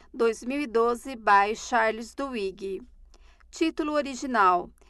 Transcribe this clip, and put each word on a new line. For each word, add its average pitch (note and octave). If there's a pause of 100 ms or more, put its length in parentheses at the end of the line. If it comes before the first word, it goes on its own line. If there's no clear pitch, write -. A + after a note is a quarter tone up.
(140)
dois A3+
mil C4+
e D4
doze A#3
by G#3
Charles A3
Duhigg. G3 (680)
Título D#4+
original: B3 (200)